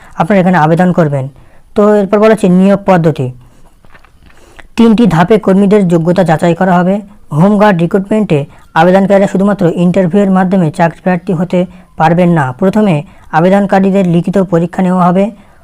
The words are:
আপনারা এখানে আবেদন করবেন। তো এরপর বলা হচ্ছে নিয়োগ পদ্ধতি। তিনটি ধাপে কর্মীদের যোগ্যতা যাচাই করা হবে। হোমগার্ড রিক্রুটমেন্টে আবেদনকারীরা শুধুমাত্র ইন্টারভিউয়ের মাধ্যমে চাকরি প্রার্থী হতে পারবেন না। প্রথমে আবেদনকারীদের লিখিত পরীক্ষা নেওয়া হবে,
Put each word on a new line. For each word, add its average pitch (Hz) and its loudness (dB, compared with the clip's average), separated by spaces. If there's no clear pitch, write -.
আপনারা 190 0
এখানে 180 0
আবেদন 165 2
করবেন। 143 -2
তো 214 0
এরপর 202 -2
বলা 220 4
হচ্ছে 202 0
নিয়োগ 190 2
পদ্ধতি। 160 0
তিনটি 233 2
ধাপে 175 2
কর্মীদের 202 0
যোগ্যতা 175 0
যাচাই 170 0
করা 185 -2
হবে। 180 0
হোমগার্ড 202 2
রিক্রুটমেন্টে 190 -2
আবেদনকারীরা 190 2
শুধুমাত্র 196 -2
ইন্টারভিউয়ের 190 0
মাধ্যমে 185 0
চাকরি 165 -4
প্রার্থী 185 -4
হতে 180 -4
পারবেন 170 0
না। 143 -2
প্রথমে 196 0
আবেদনকারীদের 190 0
লিখিত 175 -2
পরীক্ষা 175 -2
নেওয়া 180 -2
হবে, 185 0